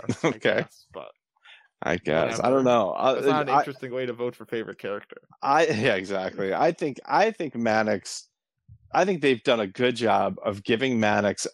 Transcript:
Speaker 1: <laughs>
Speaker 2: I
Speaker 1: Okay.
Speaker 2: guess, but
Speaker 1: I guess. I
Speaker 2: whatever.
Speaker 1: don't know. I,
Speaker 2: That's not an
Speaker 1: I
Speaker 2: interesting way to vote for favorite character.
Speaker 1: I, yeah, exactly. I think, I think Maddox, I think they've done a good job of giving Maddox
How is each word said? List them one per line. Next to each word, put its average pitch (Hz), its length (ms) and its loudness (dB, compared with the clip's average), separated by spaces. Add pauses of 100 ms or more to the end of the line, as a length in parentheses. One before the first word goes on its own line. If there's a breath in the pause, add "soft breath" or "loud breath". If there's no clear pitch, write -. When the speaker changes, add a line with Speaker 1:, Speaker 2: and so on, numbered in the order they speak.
Speaker 1:
<laughs> 123 160 -4
Speaker 2:
I 165 40 2
Speaker 1:
Okay. 113 120 -4
Speaker 2:
guess, - 540 -2
but 69 160 -16 (720 loud breath)
Speaker 1:
I 78 160 -2
guess. 82 420 -2
I 117 100 0
Speaker 2:
whatever. 131 80 2
Speaker 1:
don't 131 80 2
know. 117 280 2
I, 131 200 0
Speaker 2:
That's - 140 -2
not 156 160 2
an 139 120 -6
Speaker 1:
I 143 40 4
Speaker 2:
interesting 131 340 -4
way 127 120 -4
to 123 80 -6
vote 120 220 -6
for 113 100 -20
favorite 107 320 -6
character. - 400 -10 (240)
Speaker 1:
I, 151 260 4
yeah, 117 280 2
exactly. 95 580 -4
I 143 200 2
think, 151 320 -6
I 190 260 2
think 160 240 -8
Maddox, 107 720 -2 (680)
I 165 100 4
think 185 160 0
they've 135 220 2
done 120 160 4
a 107 60 0
good 123 300 0
job 101 400 2 (100)
of 101 180 -4
giving 123 360 0
Maddox 104 540 2